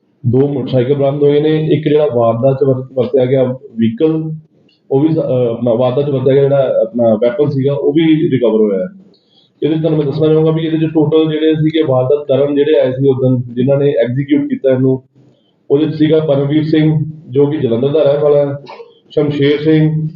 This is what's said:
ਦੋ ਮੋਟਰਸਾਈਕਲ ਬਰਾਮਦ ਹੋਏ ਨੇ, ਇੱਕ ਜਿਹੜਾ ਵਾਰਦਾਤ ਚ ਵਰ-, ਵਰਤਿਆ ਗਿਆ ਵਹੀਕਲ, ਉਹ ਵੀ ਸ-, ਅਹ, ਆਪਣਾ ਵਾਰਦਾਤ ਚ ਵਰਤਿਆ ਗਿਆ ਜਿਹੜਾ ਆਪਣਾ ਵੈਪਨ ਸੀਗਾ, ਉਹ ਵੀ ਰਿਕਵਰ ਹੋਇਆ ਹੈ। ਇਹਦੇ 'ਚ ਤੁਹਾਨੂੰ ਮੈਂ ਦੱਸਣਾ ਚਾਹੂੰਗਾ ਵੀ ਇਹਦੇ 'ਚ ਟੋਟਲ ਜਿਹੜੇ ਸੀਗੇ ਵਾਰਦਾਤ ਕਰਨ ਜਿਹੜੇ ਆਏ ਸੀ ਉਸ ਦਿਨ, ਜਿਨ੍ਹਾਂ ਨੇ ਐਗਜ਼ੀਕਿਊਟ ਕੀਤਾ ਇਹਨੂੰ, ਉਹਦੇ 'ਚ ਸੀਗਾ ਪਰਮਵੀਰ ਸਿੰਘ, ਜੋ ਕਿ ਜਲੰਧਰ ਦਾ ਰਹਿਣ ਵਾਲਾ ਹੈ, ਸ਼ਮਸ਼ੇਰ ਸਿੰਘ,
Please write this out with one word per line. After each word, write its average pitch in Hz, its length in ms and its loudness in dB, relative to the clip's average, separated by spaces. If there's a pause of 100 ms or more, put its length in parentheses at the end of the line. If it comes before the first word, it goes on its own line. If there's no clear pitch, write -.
(260)
ਦੋ 131 220 2
ਮੋਟਰਸਾਈਕਲ 131 460 -2
ਬਰਾਮਦ 139 280 -2
ਹੋਏ 143 180 4
ਨੇ, 156 320 0
ਇੱਕ 156 160 0
ਜਿਹੜਾ 151 260 2
ਵਾਰਦਾਤ 120 460 0
ਚ 143 40 0
ਵਰ-, 131 300 -2
ਵਰਤਿਆ 127 320 0
ਗਿਆ 131 180 2
ਵਹੀਕਲ, 131 880 -2 (580)
ਉਹ 135 100 2
ਵੀ 160 80 2
ਸ-, 160 100 -2
ਅਹ, 127 340 -2
ਆਪਣਾ 120 220 -2
ਵਾਰਦਾਤ 127 320 0
ਚ 147 40 -4
ਵਰਤਿਆ 131 240 2
ਗਿਆ 139 80 4
ਜਿਹੜਾ 131 400 2
ਆਪਣਾ 113 320 0
ਵੈਪਨ 120 340 0
ਸੀਗਾ, 135 260 -2
ਉਹ 143 180 -2
ਵੀ 160 100 2 (280)
ਰਿਕਵਰ 113 300 0
ਹੋਇਆ 101 180 0
ਹੈ। - 240 -10 (600)
ਇਹਦੇ 147 120 0
'ਚ 160 40 -2
ਤੁਹਾਨੂੰ 156 200 -2
ਮੈਂ 143 80 0
ਦੱਸਣਾ 151 200 -2
ਚਾਹੂੰਗਾ 156 240 2
ਵੀ 160 120 -2
ਇਹਦੇ 160 160 -2
'ਚ 160 160 -2
ਟੋਟਲ 156 380 2
ਜਿਹੜੇ 156 220 0
ਸੀਗੇ 156 280 0
ਵਾਰਦਾਤ 131 460 0
ਕਰਨ 139 260 0
ਜਿਹੜੇ 147 260 2
ਆਏ 131 120 0
ਸੀ 135 160 0
ਉਸ 131 80 2
ਦਿਨ, 123 380 -2
ਜਿਨ੍ਹਾਂ 131 240 0
ਨੇ 143 120 0
ਐਗਜ਼ੀਕਿਊਟ 139 520 -2
ਕੀਤਾ 135 280 -2
ਇਹਨੂੰ, 131 320 0 (680)
ਉਹਦੇ 147 160 2
'ਚ 151 80 -4
ਸੀਗਾ 156 240 2
ਪਰਮਵੀਰ 147 460 0
ਸਿੰਘ, 156 400 0 (260)
ਜੋ 139 160 2
ਕਿ 147 100 -2
ਜਲੰਧਰ 123 320 -2
ਦਾ 151 140 0
ਰਹਿਣ 147 200 0
ਵਾਲਾ 143 240 2
ਹੈ, 139 80 -6 (560)
ਸ਼ਮਸ਼ੇਰ 143 480 0
ਸਿੰਘ, 156 580 0